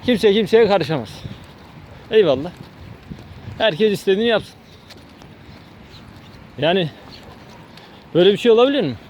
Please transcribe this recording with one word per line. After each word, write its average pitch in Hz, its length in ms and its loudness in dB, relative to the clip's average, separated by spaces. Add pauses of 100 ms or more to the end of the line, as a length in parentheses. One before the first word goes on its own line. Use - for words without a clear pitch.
Kimse 220 280 2
kimseye 220 340 2
karışamaz. 156 560 -2 (880)
Eyvallah. 170 400 2 (1040)
Herkes 208 360 0
istediğini 196 340 -2
yapsın. 208 280 -4 (2000)
Yani 165 320 -2 (1200)
böyle 180 200 4
bir 196 40 -2
şey 233 140 2
olabilir 254 300 2
mi? 135 140 -4 (140)